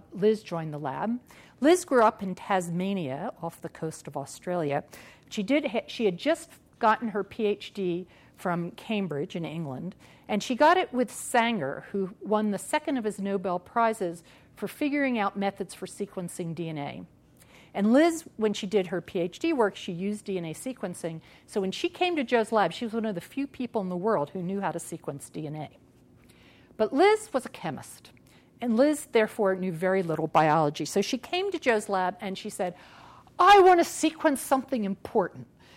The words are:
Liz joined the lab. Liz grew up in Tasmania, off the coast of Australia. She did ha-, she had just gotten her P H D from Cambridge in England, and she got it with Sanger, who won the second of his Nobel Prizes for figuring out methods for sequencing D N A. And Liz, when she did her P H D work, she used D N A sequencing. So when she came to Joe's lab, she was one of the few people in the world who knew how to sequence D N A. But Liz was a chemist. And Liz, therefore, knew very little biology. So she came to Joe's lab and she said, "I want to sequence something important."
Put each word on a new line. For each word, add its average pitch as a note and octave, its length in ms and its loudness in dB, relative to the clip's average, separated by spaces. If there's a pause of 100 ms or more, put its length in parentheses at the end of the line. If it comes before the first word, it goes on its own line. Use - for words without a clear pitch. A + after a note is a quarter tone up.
(120)
Liz G#3+ 300 2
joined D#3+ 300 -8
the D3 60 -8
lab. D#3 400 -4 (420)
Liz E4+ 240 4
grew B3+ 180 4
up G#3+ 200 4
in F#3 120 -4
Tasmania, F3 960 -2 (100)
off E3 180 -10
the E3+ 80 -12
coast - 380 -10
of D3+ 100 -10
Australia. D3 680 -4 (440)
She - 140 -6
did C#4+ 240 2
ha-, A3+ 200 -4
she - 180 -6
had F3+ 120 2
just D#4+ 340 -2 (280)
gotten A3 300 2
her G3+ 160 -4
P G#3 220 -4
H G3+ 280 -2
D F3+ 320 -4 (300)
from F3 360 -2
Cambridge F#3 640 -4
in E3+ 100 -6
England, D#3 520 -8 (320)
and G#3 140 -2
she - 120 -2
got D4+ 220 8
it F#4 180 0
with B3 180 0
Sanger, A3+ 800 0
who F#3+ 300 -4
won G#3+ 320 0
the F#3+ 60 -2
second D4+ 380 -2
of A#3 80 -4
his G#3 140 -4
Nobel F#3+ 400 -2
Prizes A3 640 -2 (320)
for G3+ 140 -8
figuring C#4 500 0
out G3+ 180 0
methods G3 380 -4
for - 120 -10
sequencing F3 680 -8
D E3 140 -6
N D#3 100 -6
A. C#3+ 240 -8 (720)
And G3+ 180 4
Liz, D#4+ 320 4 (120)
when G#3+ 180 0
she - 120 -8
did F#3+ 220 2
her F3+ 120 -4
P - 180 -8
H F3 220 -4
D E4 120 0
work, A3 220 2
she - 180 -10
used G3 320 -4
D F#3+ 140 -4
N E3+ 60 -6
A D#3+ 100 -8
sequencing. E3+ 640 -8 (260)
So - 140 -4
when F#3+ 120 -2
she - 160 -4
came F4+ 280 0
to C#4+ 80 0
Joe's A#3 280 0
lab, G3 200 2
she - 120 -8
was A3 100 -6
one A3+ 100 -2
of G#3+ 100 -2
the E3+ 60 -6
few - 260 -8
people A#3+ 340 -6
in F#3 80 -4
the F3+ 80 -4
world F3 340 0
who F#3 120 -8
knew F#3+ 180 -4
how F#3 100 -2
to D#3+ 80 -6
sequence D#3 500 -10
D D#3 180 -10
N D3 100 -8
A. D3 140 -10 (1080)
But A3 160 0
Liz G4+ 400 4
was B3+ 120 -2
a - 60 -12
chemist. - 600 -10 (500)
And A#3 160 0
Liz, C#4+ 360 4
therefore, G#3+ 420 2
knew F#3 180 -4
very F#3 300 2
little D#3+ 240 -2
biology. D#3 580 4
So - 160 0
she A#3+ 180 -2
came F#4 340 -2
to E4+ 60 -4
Joe's A3 300 0
lab F#3 320 0
and F#3+ 160 -6
she - 140 -10
said, F3+ 240 -4 (640)
"I G4 220 10
want F4+ 200 8
to E4 40 4
sequence D#4 560 0
something C4 440 -2
important." F#3+ 600 -2 (300)